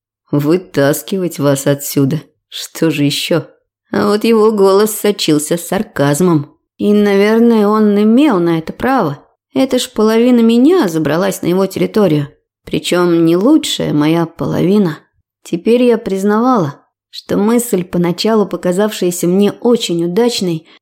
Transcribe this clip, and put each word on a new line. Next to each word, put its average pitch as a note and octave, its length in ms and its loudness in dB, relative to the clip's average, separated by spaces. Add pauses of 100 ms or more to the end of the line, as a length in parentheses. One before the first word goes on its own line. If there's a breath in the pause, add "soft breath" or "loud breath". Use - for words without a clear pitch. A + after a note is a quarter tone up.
(320)
«Вытаскивать D#3 1040 -2
вас C#3 300 -2
отсюда. C#3+ 540 -2 (260)
Что - 420 -6
же D3 140 -2
ещё?» C#3+ 420 -2 (460)
А G#3 160 0
вот G#3 160 0
его A3+ 280 4
голос G3 380 2
сочился F3 680 -2
сарказмом. D3+ 1000 -2 (200)
И, G#3 160 0
наверное, G#3 720 2
он G#3 340 2
имел A3+ 380 2
на E3+ 180 0
это D#3+ 160 -8
право. A3+ 460 -2 (340)
Это C4 240 0
ж - 140 -6
половина A#3 480 2
меня A#3+ 480 4
забралась D#3+ 560 -2
на - 40 -4
его F#3 200 0
территорию. F3 640 0 (360)
Причём E3+ 580 0
не E3 140 2
лучшая F#3 560 0
моя D#3+ 320 0
половина. D#3 720 -2 (460)
Теперь A3+ 400 0
я A#3 160 2
признавала, G#3 880 -2 (240)
что - 260 -6
мысль, G#3+ 460 0
поначалу F3+ 640 -2
показавшаяся F3+ 800 -4
мне G3 240 2
очень G3+ 540 -2
удачной, F3+ 640 -2 (140 soft breath)